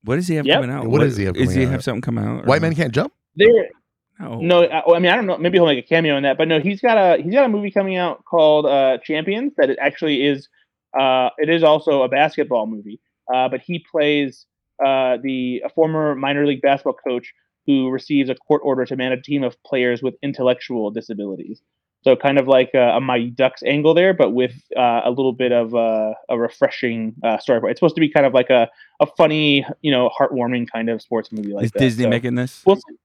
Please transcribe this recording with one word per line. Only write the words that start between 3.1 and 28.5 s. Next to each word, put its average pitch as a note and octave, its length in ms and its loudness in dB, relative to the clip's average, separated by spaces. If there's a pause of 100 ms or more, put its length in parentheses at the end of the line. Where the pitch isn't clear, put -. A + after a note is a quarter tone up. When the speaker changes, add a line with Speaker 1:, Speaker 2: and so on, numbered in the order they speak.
Speaker 2:
They G3 100 4
were A3+ 220 4 (520)
Speaker 1:
No. A#2 200 -10
Speaker 2:
No, F3 240 4
I, D#3+ 220 -2
well, E3+ 100 6
I - 20 -2
mean, F3 120 2
I F#3+ 60 4
don't A#3 100 -2
know. F3+ 120 -2
Maybe F3 200 0
he'll F3 80 6
make C3 160 0
a - 60 -18
cameo D#3+ 300 2
in C#3 60 -4
that. C3+ 120 2
But D#3+ 100 0
no, D#3+ 140 0
he's G3 220 -4
got A#3 160 4
a, F3+ 240 4
he's E3+ 100 -6
got C4+ 140 4
a - 20 0
movie G#3 220 -4
coming F#3+ 260 -2
out F3 300 -4
called, D3+ 400 2
uh, C3+ 320 2
Champions G3 580 -6
that C3+ 140 2
it - 100 -2
actually C#3+ 460 -2
is, C#3 220 -2 (500)
uh, C3 400 2
it D3+ 100 0
is E3 160 2
also D3+ 380 2
a B2+ 60 0
basketball B2+ 600 0
movie. G#2+ 320 -14 (340)
Uh, B2+ 140 0
but B2+ 140 -6
he B2 280 -10
plays, D3 560 -2 (380)
uh, C3 380 0
the, B2+ 420 -6
a - 60 -8
former D#3 440 0
minor C#3+ 320 -2
league C#3 160 -2
basketball C#3 320 0
coach B2 380 -8 (340)
who C3+ 240 2
receives C3 400 -2
a B2 60 -2
court - 260 0
order C3 220 -2
to C#3+ 100 -8
manage B2+ 260 -4
a - 20 -20
team C#3+ 200 -4
of B2 220 -6
players B2 380 -2
with C3 200 -4
intellectual B2 680 -4
disabilities. G#2 680 -10 (440)
So C3 100 6
kind C#3 240 0
of B2+ 80 0
like C3 280 4
a, B2 160 4
a A#2+ 100 0
Mighty B2+ 300 -2
Ducks B2+ 340 -2
angle D3 300 2
there, F#3 200 4
but C#3 160 2
with, B2 220 0 (240)
uh, A#2+ 280 2
a B2 60 2
little C3 220 0
bit B2 180 -2
of A#2 240 0
a, A2 400 0 (140)
a A#2+ 100 -2
refreshing, A2+ 840 -2
uh, A2 140 0
story. B2 200 0 (100)
It's A#2+ 120 -4
supposed D#3+ 160 2
to E3+ 40 -2
be D3+ 100 2
kind C#3+ 160 4
of B2 80 0
like B2+ 160 2